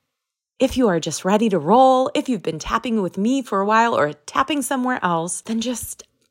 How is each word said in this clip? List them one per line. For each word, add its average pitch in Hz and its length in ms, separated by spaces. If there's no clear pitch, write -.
if 262 200
you 254 100
are 170 120
just - 240
ready 208 260
to 185 100
roll, 254 560
if 294 120
you've 220 160
been 160 160
tapping 226 440
with 175 160
me 247 240
for 196 180
a 196 60
while 226 280
or 147 180
tapping 285 500
somewhere 254 400
else, 175 380
then 226 200
just - 460